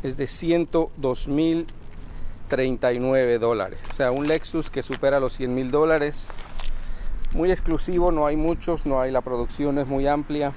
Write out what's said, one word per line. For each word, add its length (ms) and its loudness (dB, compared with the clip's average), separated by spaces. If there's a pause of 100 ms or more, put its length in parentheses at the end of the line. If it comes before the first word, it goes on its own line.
es 140 -4
de 100 -2
ciento 680 0
dos 320 -2
mil 380 0 (800)
treinta 420 2
y 80 0
nueve 400 4
dólares. 400 0 (140)
O 20 -6
sea, 160 2
un 160 0
Lexus 420 0
que 140 -4
supera 380 2
los 100 0
cien 240 -2
mil 160 -2
dólares. 560 2 (1040)
Muy 180 2
exclusivo, 640 2
no 140 2
hay 100 2
muchos, 500 0
no 140 2
hay, 120 0
la 100 2
producción 560 -2
es 100 -2
muy 180 0
amplia. 520 0